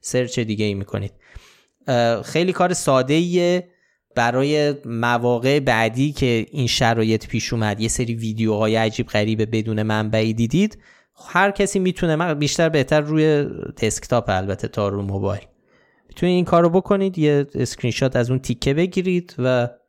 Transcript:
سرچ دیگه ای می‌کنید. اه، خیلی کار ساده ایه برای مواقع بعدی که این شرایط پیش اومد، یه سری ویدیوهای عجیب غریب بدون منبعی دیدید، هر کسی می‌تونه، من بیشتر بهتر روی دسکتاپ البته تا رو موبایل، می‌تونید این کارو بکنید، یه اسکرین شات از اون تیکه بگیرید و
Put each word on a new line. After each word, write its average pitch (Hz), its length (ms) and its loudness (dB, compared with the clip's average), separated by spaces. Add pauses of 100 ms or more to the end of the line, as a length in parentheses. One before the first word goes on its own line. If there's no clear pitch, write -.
سرچ 127 380 -2
دیگه 107 260 -2
ای 104 80 0
می‌کنید. 98 400 -6 (720)
اه، 117 360 2
خیلی 180 280 -2
کار 180 220 0
ساده 135 400 2
ایه 175 540 2 (480)
برای 139 600 2 (100)
مواقع 120 760 0
بعدی 123 520 0
که 123 400 0
این 131 160 -2
شرایط 113 600 0
پیش - 260 -4
اومد، 107 260 -2
یه 110 80 0
سری 117 280 -2
ویدیوهای 110 600 0
عجیب 110 320 0
غریب 110 500 0
بدون 107 260 -2
منبعی 110 500 0
دیدید، 151 440 0 (500)
هر 196 240 2
کسی 196 280 0
می‌تونه، 175 360 0
من 170 180 -2
بیشتر 147 360 0
بهتر 151 320 2
روی 151 440 2 (360)
دسکتاپ 113 480 -2
البته 95 380 -2
تا 104 200 -2
رو 101 140 -2
موبایل، 98 400 -4 (680)
می‌تونید 180 280 -2
این 180 100 2
کارو 170 240 4
بکنید، 190 480 0
یه 147 380 2
اسکرین 123 360 -2
شات 131 240 -2
از 120 140 2
اون 131 100 0
تیکه 131 340 -2
بگیرید 180 680 -2
و 123 300 0 (200)